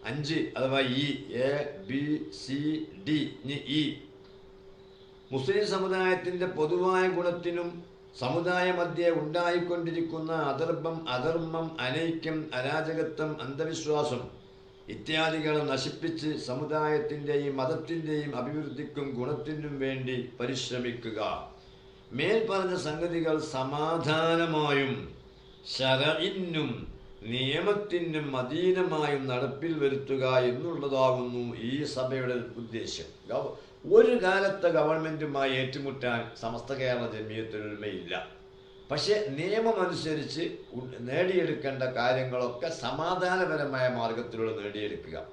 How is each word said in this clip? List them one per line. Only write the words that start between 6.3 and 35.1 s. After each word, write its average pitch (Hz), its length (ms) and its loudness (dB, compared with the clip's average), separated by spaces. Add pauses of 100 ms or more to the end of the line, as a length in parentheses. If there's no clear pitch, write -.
പൊതുവായ 180 580 4 (140)
ഗുണത്തിനും 175 500 0 (540)
സമുദായ 175 500 2
മധ്യേ 170 380 4
ഉണ്ടായിക്കൊണ്ടിരിക്കുന്ന 165 1200 0
അധർമ്മം, 160 760 -2
അധർമ്മം, 160 680 -2 (100)
അനൈക്യം, 160 680 -2
അരാജകത്വം, 156 760 -2 (160)
അന്ധവിശ്വാസം 143 920 -2 (560)
ഇത്യാദികളെ 156 760 2
നശിപ്പിച്ച് 151 580 -2 (180)
സമുദായത്തിന്റെയും 147 1120 0
മതത്തിന്റെയും 151 800 -2
അഭിവൃദ്ധിക്കും 143 680 -4 (120)
ഗുണത്തിനും 147 600 -4
വേണ്ടി 131 380 -2 (240)
പരിശ്രമിക്കുക. 120 800 -4 (920)
മേൽപ്പറഞ്ഞ 185 640 2 (100)
സംഗതികൾ 160 500 0 (180)
സമാധാനമായും 151 1400 2 (800)
ശരഇന്നും 156 960 2 (600)
നിയമത്തിനും 160 960 0 (120)
അധീനമായും 156 840 2 (100)
നടപ്പിൽ 139 500 -2
വരുത്തുക 135 420 2 (260)
എന്നുള്ളതാകുന്നു 131 960 2 (120)
ഈ 127 280 -2 (100)
സഭയുടെ 127 440 0 (240)
ഉദ്ദേശ്യം. 107 480 -8 (200)
ഗവ-, - 240 -2 (420)
ഒരു 233 180 10 (100)
കാലത്തെ 190 540 4
ഗവൺമെന്റുമായി 151 760 2